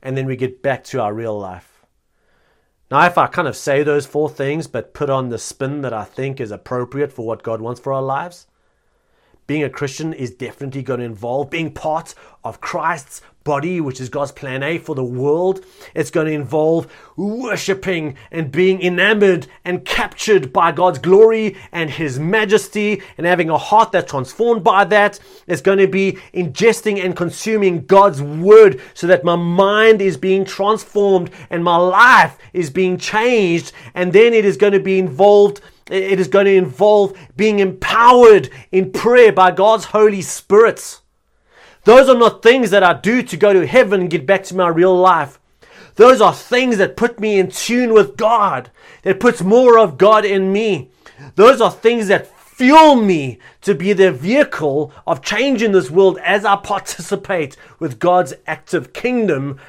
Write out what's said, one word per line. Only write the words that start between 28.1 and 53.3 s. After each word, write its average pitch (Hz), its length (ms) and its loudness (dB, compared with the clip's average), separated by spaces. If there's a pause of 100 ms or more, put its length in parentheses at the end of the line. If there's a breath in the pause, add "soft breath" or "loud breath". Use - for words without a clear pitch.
word 170 600 4 (140 loud breath)
so - 120 -10
that 180 160 2
my 175 140 -2
mind 196 680 2
is 185 140 -2
being 190 280 -2
transformed 202 840 -2 (200 loud breath)
and 170 120 -6
my 175 140 0
life 185 600 4 (160 soft breath)
is 170 180 -6
being 180 280 -2
changed. 208 720 -2 (240 loud breath)
And 180 180 -4
then 226 220 6
it 214 100 2
is 190 120 0
gonna 202 240 2
be 190 180 -2
involved, 202 640 2 (280 soft breath)
it 190 300 -2
is 185 80 0
gonna 196 240 2
involve 196 680 2 (200 loud breath)
being 208 240 0
empowered 220 880 4 (220 loud breath)
in 185 180 0
prayer 226 400 4
by 185 220 2
God's 202 320 2
Holy 208 380 0
Spirit. - 800 0 (840 soft breath)
Those 254 220 8
are 254 100 6
not 226 240 2
things 233 280 4
that 196 120 2
I 175 120 4
do 226 280 -2
to - 140 -10
go 202 160 2
to 185 120 2
heaven 202 360 2
and 180 100 -4
get 156 160 -6
back 190 180 0
to 180 120 -12
my 185 100 0
real 175 300 2
life. 175 420 0 (560 soft breath)
Those 240 260 6
are 180 140 4
things 247 440 -2
that 185 180 -2
put 233 240 -4
me 208 180 -2
in 185 100 0
tune 240 440 -4
with 208 240 4
God, 208 560 -2 (300 soft breath)
that 190 180 -2
puts 233 200 0
more 226 380 4
of 180 180 2
God 214 280 4
in 196 280 -2
me. 202 380 -4 (460 loud breath)
Those 226 240 6
are 202 100 2
things 226 380 -2
that 185 180 0
fuel 294 720 4
me 160 420 -2 (220 soft breath)